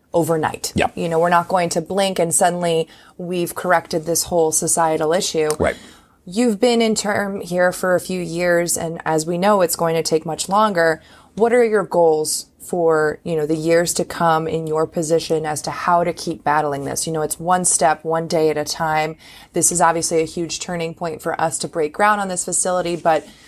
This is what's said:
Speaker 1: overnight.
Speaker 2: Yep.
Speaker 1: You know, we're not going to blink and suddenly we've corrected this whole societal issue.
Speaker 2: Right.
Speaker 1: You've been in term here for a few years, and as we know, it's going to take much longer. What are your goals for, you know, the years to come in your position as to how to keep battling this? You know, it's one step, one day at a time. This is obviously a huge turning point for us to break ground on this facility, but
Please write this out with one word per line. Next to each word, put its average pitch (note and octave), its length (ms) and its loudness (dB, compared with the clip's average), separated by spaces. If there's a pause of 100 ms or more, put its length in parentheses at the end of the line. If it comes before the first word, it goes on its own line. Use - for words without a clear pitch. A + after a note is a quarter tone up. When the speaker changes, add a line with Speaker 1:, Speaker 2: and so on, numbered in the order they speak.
(120)
Speaker 1:
overnight. D#3+ 640 0
Speaker 2:
Yep. - 220 0
Speaker 1:
You F3+ 100 -4
know, E3 120 0
we're F3 100 2
not E3+ 180 2
going F3 220 0
to F3 120 -4
blink F#3+ 360 -2
and E3+ 160 0
suddenly F3 540 0 (300)
we've F3 360 -4
corrected E3 520 -2
this E3 180 -2
whole E3 280 2
societal D#3+ 640 0
issue. D#3+ 360 0 (100)
Speaker 2:
Right. - 180 0 (540)
Speaker 1:
You've G#3+ 280 0
been A#3+ 220 4
in A3 120 2
term G3+ 480 -4
here F3+ 300 0
for F3+ 240 0
a E3+ 40 4
few F3+ 220 -6
years, E3+ 560 0
and E3 260 -6
as D#3 220 0
we E3+ 140 -2
know, G3 220 4
it's E3+ 140 2
going E3 200 0
to D#3+ 80 0
take D#3+ 240 0
much D#3 200 -6
longer. F3+ 540 2 (320)
What A3 200 2
are B3 100 6
your G#3+ 200 2
goals D#3+ 600 2 (140)
for, D#3+ 640 0
you E3+ 120 -4
know, D3+ 120 -2
the D#3+ 80 2
years E3+ 400 2
to F3 100 -2
come D#3+ 420 0
in D#3+ 200 -4
your D#3 180 0
position D#3+ 580 0
as D3+ 200 -4
to D#3+ 80 -6
how F3 320 2
to E3+ 100 -2
keep D#3+ 300 -8
battling C#3+ 420 0
this? - 220 -4
You E3 60 -4
know, D#3 100 -2
it's D3+ 160 -4
one F3+ 260 0
step, D#3+ 400 2
one D#3+ 220 -2
day D#3 240 2
at D3+ 60 -2
a D3 60 -2
time. D#3 520 -2 (380)
This F3+ 180 2
is F3+ 100 0
obviously E3 400 2
a D#3+ 40 0
huge D#3+ 340 -6
turning E3 340 -6
point E3 260 -8
for D#3+ 220 -4
us D#3+ 180 -2
to - 80 -6
break D3+ 260 -2
ground G#3 280 2
on G3 60 -4
this F3+ 180 -6
facility, F3 500 -2
but D#3+ 320 0 (200)